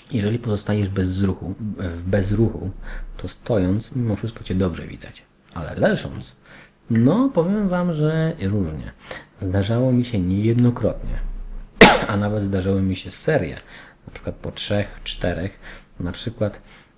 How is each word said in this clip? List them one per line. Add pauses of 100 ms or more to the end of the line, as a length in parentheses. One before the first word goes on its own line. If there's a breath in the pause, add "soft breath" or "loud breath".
(120)
Jeżeli
pozostajesz
bez
ruchu, (240)
w
bezruchu, (460 loud breath)
to
stojąc
mimo
wszystko
cię
dobrze
widać. (320)
Ale
leżąc, (580 loud breath)
no
powiem
wam,
że (100)
różnie. (440 loud breath)
Zdarzało
mi
się
niejednokrotnie, (600)
<clears throat>
a
nawet
zdarzały
mi
się
serie, (500 loud breath)
na
przykład
po
trzech,
czterech, (420 loud breath)
na
przykład (380 loud breath)